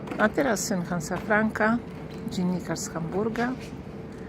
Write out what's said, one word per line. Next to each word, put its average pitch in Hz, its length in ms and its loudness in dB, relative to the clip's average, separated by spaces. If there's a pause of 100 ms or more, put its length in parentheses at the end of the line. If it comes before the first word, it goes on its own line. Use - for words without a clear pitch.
(180)
A 214 100 6
teraz 240 360 2
syn 185 180 0
Hansa 175 340 -2
Franka, 214 600 4 (520)
dziennikarz 180 480 0
z - 100 -4
Hamburga, 214 640 0 (760)